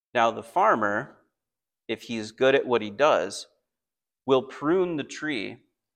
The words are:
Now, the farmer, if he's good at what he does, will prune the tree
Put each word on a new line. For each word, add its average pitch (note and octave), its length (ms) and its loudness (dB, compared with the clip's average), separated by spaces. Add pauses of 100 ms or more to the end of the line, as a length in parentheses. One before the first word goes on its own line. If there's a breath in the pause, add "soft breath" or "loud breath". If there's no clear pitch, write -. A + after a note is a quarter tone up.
(140)
Now, A#2 180 4
the G#2+ 120 -10
farmer, B2 760 0 (680)
if A2 160 -8
he's A2 280 -8
good C3+ 240 4
at C3+ 100 0
what A#2+ 160 0
he G#2+ 80 -6
does, G#2 580 0 (760)
will C3+ 180 4
prune E3 540 -2
the C3 60 -6
tree A#2+ 540 -8 (380)